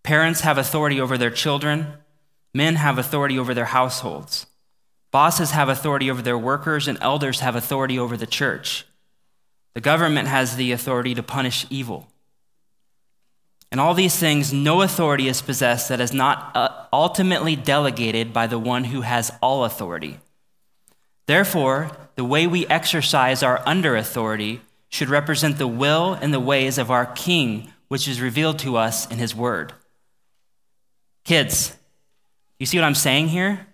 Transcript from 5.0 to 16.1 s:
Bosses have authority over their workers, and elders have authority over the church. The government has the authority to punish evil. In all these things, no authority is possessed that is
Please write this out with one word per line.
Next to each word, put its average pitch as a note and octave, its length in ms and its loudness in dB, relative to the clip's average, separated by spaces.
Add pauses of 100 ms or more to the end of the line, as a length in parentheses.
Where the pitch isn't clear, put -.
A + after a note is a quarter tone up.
Bosses D#3 400 4
have D3 180 4
authority C3+ 400 0
over B2 120 -4
their A#2+ 160 0
workers, C#3+ 500 -2
and B2+ 140 -4
elders C#3 400 0
have B2+ 140 0
authority C3 440 -2
over A#2+ 160 -4
the A2 120 -8
church. - 580 -4 (880)
The A#2+ 80 -10
government D3+ 460 2
has C3 280 0
the B2+ 160 -2
authority B2 420 -2
to A#2+ 80 -4
punish B2+ 480 -4
evil. A#2 380 -8 (1600)
In B2+ 60 -4
all D#3 160 4
these F3+ 220 4
things, D3 380 2
no D3 280 4
authority D3+ 460 2
is C3 140 -2
possessed A#2+ 480 0
that B2 120 0
is B2 120 -2